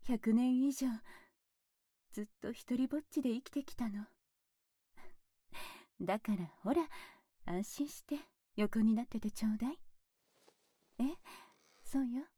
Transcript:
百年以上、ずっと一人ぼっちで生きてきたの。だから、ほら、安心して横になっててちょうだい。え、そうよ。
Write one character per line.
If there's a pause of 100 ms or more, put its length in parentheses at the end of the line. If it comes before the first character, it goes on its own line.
百
年
以
上、 (1200)
ず
っ (140)
と
一
人
ぼ
っ
ち
で
生
き
て
き
た
の。 (1900)
だ
か
ら、 (100)
ほ
ら、 (560)
安
心
し
て (380)
横
に
な
っ
て
て
ち
ょ
う
だ
い。 (1200)
え、 (800)
そ
う
よ。 (140)